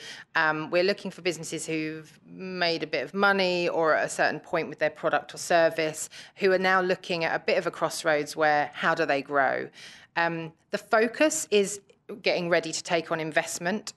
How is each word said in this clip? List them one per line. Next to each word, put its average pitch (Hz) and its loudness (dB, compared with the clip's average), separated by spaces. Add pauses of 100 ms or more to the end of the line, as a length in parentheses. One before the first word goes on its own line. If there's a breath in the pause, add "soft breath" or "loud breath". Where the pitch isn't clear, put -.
(360 loud breath)
um, 156 0
we're 175 2
looking 196 -2
for - -20
businesses 160 -6
who've 156 -8
made 175 -4
a 151 -6
bit 143 -2
of 147 -12
money 190 2
or 156 2
at 107 2
a 160 -6
certain 151 0
point - -4
with 151 -14
their 151 2
product 151 -2
or 156 -14
service, 160 2 (260 loud breath)
who 196 2
are 185 4
now 185 4
looking 180 -2
at 160 0
a 160 -2
bit 185 0
of 165 -2
a 165 0
crossroads 151 -2
where, 151 2
how 170 0
do 160 2
they 143 2
grow? 131 0 (480 loud breath)
Um, 165 -2 (200)
the 202 -4
focus - 2
is 202 2 (420)
getting 170 0
ready 160 2
to - -6
take 165 -2
on 160 -2
investment, 170 -4